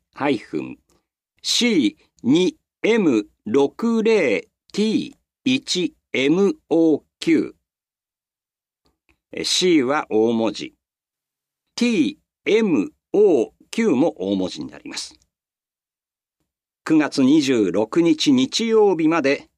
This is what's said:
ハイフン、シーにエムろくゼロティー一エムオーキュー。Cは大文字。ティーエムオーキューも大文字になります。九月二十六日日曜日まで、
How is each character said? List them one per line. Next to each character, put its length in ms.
ハ 160
イ 80
フ 240
ン、 160
シ 560
ー 40
に 300
エ 140
ム 280
ろ 240
く 340
ゼ 380
ロ 80
テ 80
ィ 300
ー 20
一 520
エ 160
ム 240
オ 280
ー 40
キ 160
ュ 180
ー。 100
C 380
は 280
大 240
文 200
字。 220
テ 120
ィ 240
ー 40
エ 160
ム 300
オ 360
ー 20
キ 140
ュ 100
ー 20
も 220
大 180
文 120
字 140
に 60
な 100
り 100
ま 80
す。 180
九 120
月 240
二 200
十 300
六 300
日 300
日 360
曜 280
日 140
ま 120
で、 360